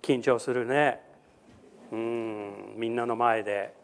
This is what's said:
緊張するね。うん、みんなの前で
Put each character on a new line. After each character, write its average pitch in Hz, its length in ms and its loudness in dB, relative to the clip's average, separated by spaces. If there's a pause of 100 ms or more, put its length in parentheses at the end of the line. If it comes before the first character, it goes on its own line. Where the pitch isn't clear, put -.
緊 127 140 4
張 123 160 4
す 123 140 -2
る 120 140 0
ね。 143 360 2 (880)
う 110 40 -6
ん、 107 800 -6
み 113 120 -2
ん 117 80 -2
な 120 80 0
の 117 100 -2
前 113 280 2
で 101 420 -4